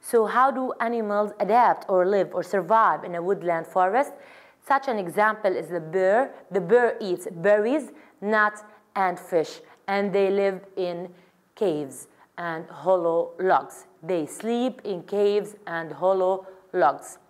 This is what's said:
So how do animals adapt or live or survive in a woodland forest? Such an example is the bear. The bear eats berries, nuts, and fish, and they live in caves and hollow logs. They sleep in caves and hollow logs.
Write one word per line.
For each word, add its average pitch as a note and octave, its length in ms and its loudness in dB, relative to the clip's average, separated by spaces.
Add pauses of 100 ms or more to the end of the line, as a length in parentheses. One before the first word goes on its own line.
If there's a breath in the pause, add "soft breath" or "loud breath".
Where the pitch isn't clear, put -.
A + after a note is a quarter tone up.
So A3+ 260 2
how B3 240 4
do C4 280 -4
animals G#3+ 600 -2
adapt G#3 500 2
or F#3 160 4
live F#3+ 300 0
or F3 80 -2
survive F#3+ 600 2
in F3 120 -8
a E3+ 80 -6
woodland E3+ 420 -2
forest? G3 480 2 (500 loud breath)
Such C4+ 240 0
an A3+ 120 -2
example G3+ 560 0
is D#3 140 -6
the E3+ 100 -4
bear. F#3+ 520 0 (200 loud breath)
The F#3+ 100 0
bear A3+ 400 4
eats F3+ 300 -4
berries, G#3 600 2 (300 loud breath)
nuts, G#3 400 0 (340 loud breath)
and F3+ 240 -2
fish, D#3+ 420 -2 (260 loud breath)
and G3+ 260 -2
they G3 160 2
live G3 320 0 (140)
in F3 340 -6 (460 soft breath)
caves D3+ 520 -4 (300 soft breath)
and E3+ 320 -8
hollow E3+ 720 0
logs. F3 480 0 (160)
They E3 240 -2
sleep A#3+ 560 -4
in F#3 180 -6
caves G3+ 540 0 (100)
and E3 260 -8
hollow F#3 540 0 (280 loud breath)
logs. - 440 0 (120)